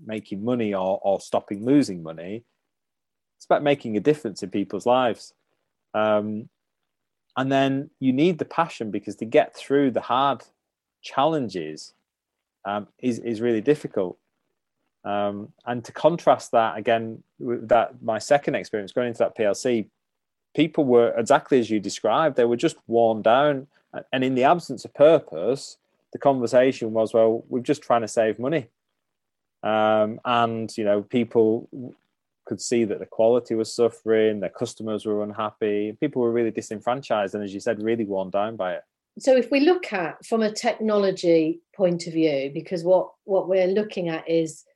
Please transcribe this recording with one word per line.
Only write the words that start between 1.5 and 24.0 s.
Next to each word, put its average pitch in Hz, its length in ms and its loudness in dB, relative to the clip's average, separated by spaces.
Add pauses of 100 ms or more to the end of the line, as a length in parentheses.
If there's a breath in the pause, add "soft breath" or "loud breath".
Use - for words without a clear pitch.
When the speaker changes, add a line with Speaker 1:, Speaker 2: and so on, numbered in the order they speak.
Speaker 1:
losing 120 400 2
money. 85 400 -12 (920)
It's - 100 -20
about - 180 2
making 139 320 0
a 104 40 2
difference - 440 -2
in 92 60 -10
people's 101 360 -4
lives. 120 480 0 (600)
Um, 107 540 0 (880)
and 131 140 -2
then 135 480 0
you 131 140 0
need 156 260 2
the 139 60 -4
passion, 139 460 -6
because 101 260 -8
to - 80 -8
get 123 320 0
through 139 360 2
the 110 80 -2
hard 131 420 -2 (600)
challenges, 104 920 -4 (720)
um, 101 240 -6 (100)
is, 120 220 -4
is 113 200 -6
really 117 200 0
difficult. 101 580 -2 (880)
Um, 101 480 -6 (140)
and 120 180 -6
to - 80 -16
contrast - 600 0
that 113 240 2
again 113 480 -2 (160)
with 120 280 -6
that, 120 340 2
my 113 160 -4
second 143 360 0
experience 98 380 -6
going 123 160 -2
into 113 100 -10
that - 180 0
P 113 80 0
L 101 100 2
C, 117 340 -2 (640)
people 165 300 0
were 120 320 6
exactly 135 420 2
as 110 120 0
you 107 80 0
described. 113 580 0
They 120 80 4
were 120 120 2
just 156 200 -2 (100)
worn 113 360 2
down. 135 460 2 (440)